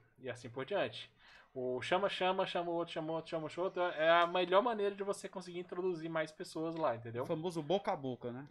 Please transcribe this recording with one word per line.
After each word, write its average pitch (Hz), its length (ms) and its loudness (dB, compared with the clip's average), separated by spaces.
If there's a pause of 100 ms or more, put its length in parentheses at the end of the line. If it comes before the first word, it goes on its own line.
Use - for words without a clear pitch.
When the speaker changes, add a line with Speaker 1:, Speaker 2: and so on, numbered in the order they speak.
(180)
Speaker 1:
E 127 120 -8
assim 117 180 -8
por 131 160 -6
diante. 139 460 -2 (440)
O 127 260 -2
chama, 185 280 2
chama, 190 380 2
chama 175 240 -2
o 170 40 0
outro, 170 200 -2
chama 160 180 -4
o - 40 0
outro, 160 140 -6
chama 156 180 -2
o 170 160 -6
outro. 185 180 0
É 160 280 4
a 170 160 8
melhor 180 360 4
maneira 208 320 2
de 196 80 -6
você 196 260 -4
conseguir 180 320 -8
introduzir 180 500 -2
mais 160 200 0
pessoas 165 460 -6
lá, 147 180 2
entendeu? 117 300 -4
Speaker 2:
O - 20 -12
famoso 165 360 -2
boca 196 300 0
a 175 40 0
boca, 127 340 -6
né? 131 200 -8